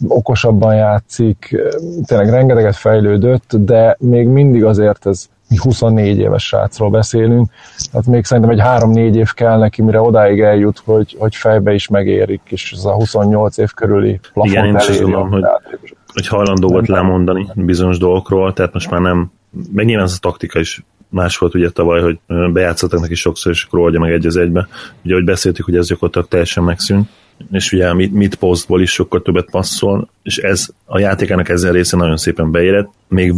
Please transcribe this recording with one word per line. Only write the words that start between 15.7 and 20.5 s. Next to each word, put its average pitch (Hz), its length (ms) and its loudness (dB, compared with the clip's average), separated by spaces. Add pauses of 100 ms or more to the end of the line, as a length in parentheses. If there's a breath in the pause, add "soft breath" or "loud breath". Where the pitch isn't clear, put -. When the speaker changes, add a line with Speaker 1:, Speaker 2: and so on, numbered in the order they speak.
Speaker 2:
hogy - 140 -6
hajlandó 98 400 0
volt 92 200 2
Speaker 1:
nem. 95 100 0
Speaker 2:
lemondani 92 580 0
bizonyos 90 420 0
dolgokról, 92 560 0
tehát 92 200 -4
most - 160 -8
már 87 120 -2
nem, 90 300 -2 (420)
meg 104 120 0
nyilván 107 200 0
ez 90 80 -4
a 90 60 -10
taktika 85 400 -6